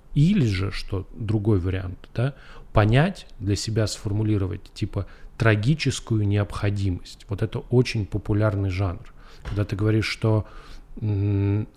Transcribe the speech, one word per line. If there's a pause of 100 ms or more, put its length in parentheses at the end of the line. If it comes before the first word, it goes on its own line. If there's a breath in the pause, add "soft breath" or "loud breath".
(140)
Или
же,
что
другой
вариант, (160)
да, (380 loud breath)
понять (140)
для
себя,
сформулировать,
типа, (300 loud breath)
трагическую
необходимость.
Вот
это (120)
очень
популярный
жанр. (320 loud breath)
Когда
ты
говоришь,
что, (540 loud breath)
м,